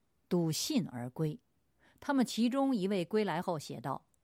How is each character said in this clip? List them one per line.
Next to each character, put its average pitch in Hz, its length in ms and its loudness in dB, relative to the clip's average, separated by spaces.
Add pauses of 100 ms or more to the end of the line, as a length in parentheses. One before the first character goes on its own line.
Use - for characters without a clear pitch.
(280)
笃 170 240 2
信 220 360 0
而 123 200 -6
归。 156 320 -4 (600)
他 285 160 -2
们 254 100 6
其 233 240 0
中 269 260 2
一 190 120 0
位 190 180 2
归 214 180 2
来 170 160 0
后 175 200 -2
写 - 200 -10
道 139 220 -4 (220)